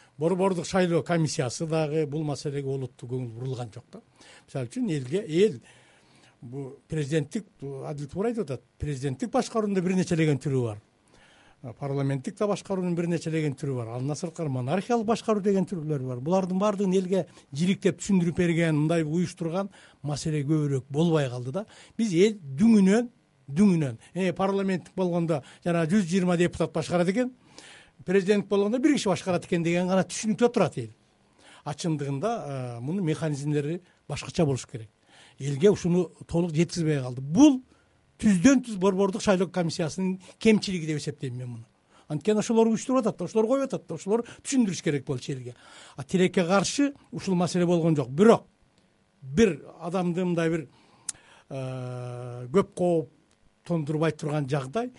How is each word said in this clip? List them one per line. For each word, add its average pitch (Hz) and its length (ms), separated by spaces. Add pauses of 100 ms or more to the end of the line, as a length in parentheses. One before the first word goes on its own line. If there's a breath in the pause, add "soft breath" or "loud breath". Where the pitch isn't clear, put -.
(180 soft breath)
борбордук 175 480
шайлоо 170 360
комиссиясы 156 640
дагы 156 400
бул 151 180
маселеге 139 440
олуттуу 135 400
көңүл 127 220
бурулган 120 420
жок - 200
да. 226 80 (460 loud breath)
Мисалы 131 200
үчүн 233 240
элге, 147 360
эл 160 340 (800 soft breath)
бу 135 340 (140)
президенттик, 156 580 (140)
бу 135 260
Адил 147 220
туура 202 200
айтып 226 160
атат, 135 180 (160)
президенттик 143 520
башкаруунун 220 440
да 185 60
бир 180 140
нечелеген 160 480
түрү 135 220
бар. 104 180 (960 soft breath)
Парламенттик 139 580
да 214 100
башкаруунун 185 480
бир 170 140
нечелеген 156 480
түрү 139 220
бар. 113 180
Андан 139 220
сырткары 165 340
монархиялык 185 560
башкаруу 220 320
деген 190 240
түрлөрү 151 460
бар. 123 100
Булардын 185 400
баардыгын 202 380
элге 185 240 (340 loud breath)
жириктеп 180 460
түшүндүрүп 175 340
берген, 170 400
мындай 160 280
уюштурган 170 640 (320 loud breath)
маселе 151 420
көбүрөөк 143 480
болбой 156 400
калды 123 240
да. 208 80 (320 loud breath)
Биз 226 160
эл 208 240
дүңүнөн, 202 720 (400)
дүңүнөн, 151 480 (160 loud breath)
э, 180 240
парламенттик 190 580
болгондо 170 460 (240 loud breath)
жана 170 240
жүз 196 160
жыйырма 180 320
депутат 165 380
башкарат 170 340
экен, 247 240 (720 loud breath)
президент 202 440
болгондо 208 300
бир 285 200
киши - 100
башкарат 180 380
экен 175 160
деген 175 260
гана 185 160
түшүнүктө 233 480
турат 175 240
эл. 113 160 (720 loud breath)
А 147 80
чындыгында, 143 1040
э, 117 40
мунун 165 260
механизмдери 151 720 (260 soft breath)
башкача - 380
болуш 135 220
керек. 110 240 (480 soft breath)
Элге 139 320
ушуну 175 400 (180)
толук 170 240
жеткизбей 156 480
калды. 127 220
Бул 254 400 (580 soft breath)
түздөн 220 440
түз 214 160
борбордук 190 420
шайлоо 185 300
комиссиясынын 185 680 (200 loud breath)
кемчилиги 196 480
деп 156 120
эсептейм 135 380
мен 123 120
муну. 117 160 (440 soft breath)
Анткени 208 300
ошолор 226 300
уюштуруп 240 320
атат 208 180
да, 185 60
ошолор 220 240
коюп 269 160
атат 196 240
да, 175 80
ошолор 220 280 (200 loud breath)
түшүндүрүш 226 400
керек 143 220
болчу 135 260
элге. 123 220 (420 loud breath)
А 143 80
тилекке 180 400
каршы 202 480 (180)
ушул 185 240
маселе 175 320
болгон 170 300
жок. 127 140
Бирок 190 360 (760)
бир 147 400 (180)
адамды 175 440
мындай 165 260
бир, 165 180 (800 loud breath)
э, 123 1040
көп 196 240
кооп 170 340 (540)
тондурбай 156 480
турган 151 360
жагдай, 147 500